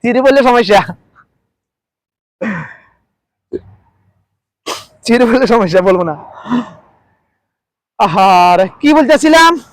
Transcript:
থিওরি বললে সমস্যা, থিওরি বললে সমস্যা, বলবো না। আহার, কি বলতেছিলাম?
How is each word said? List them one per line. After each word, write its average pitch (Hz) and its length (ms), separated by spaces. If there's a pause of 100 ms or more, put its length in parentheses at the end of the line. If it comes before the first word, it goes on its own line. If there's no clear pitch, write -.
থিওরি 240 200
বললে 269 220
সমস্যা, 220 380 (4000)
থিওরি 247 200
বললে 247 220
সমস্যা, 190 340
বলবো 180 220
না। 156 200 (1700)
আহার, 185 720
কি 294 260
বলতেছিলাম? 320 680 (140)